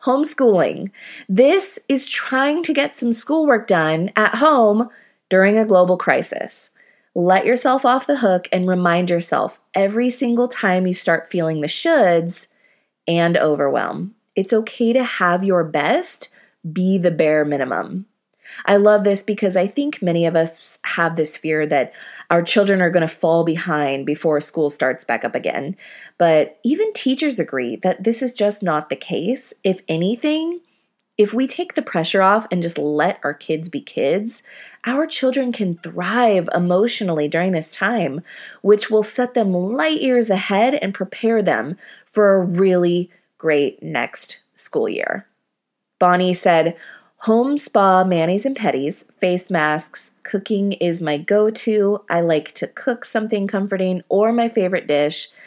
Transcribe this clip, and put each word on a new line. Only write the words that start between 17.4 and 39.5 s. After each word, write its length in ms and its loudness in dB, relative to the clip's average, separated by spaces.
minimum." 600 -4
I 120 4
love 260 4
this 180 0
because 340 -2
I 120 2
think 340 -4
many 240 0
of 100 0
us 480 -2
have 320 -2
this 220 -4
fear 300 -4
that 260 0
our 100 4
children 400 2
are 80 2
gonna 180 2
fall 360 2
behind 640 -2
before 340 0
school 280 -2
starts 340 -4
back 200 -4
up 120 -6
again. 400 -6
But 460 2
even 280 0
teachers 460 -2
agree 400 -4
that 260 -2
this 200 -2
is 100 -4
just 300 -2
not 260 -2
the 60 -4
case. 580 -6
If 240 -2
anything, 720 -2
if 160 2
we 140 0
take 300 -6
the 80 -2
pressure 400 0
off 280 4
and 120 -2
just 160 -6
let 440 0
our 120 -4
kids 340 -6
be 120 -8
kids, 600 -4
our 220 -2
children 460 -2
can 240 -2
thrive 800 0
emotionally 760 0
during 240 0
this 180 -2
time, 540 -2
which 260 4
will 140 2
set 320 -2
them 180 0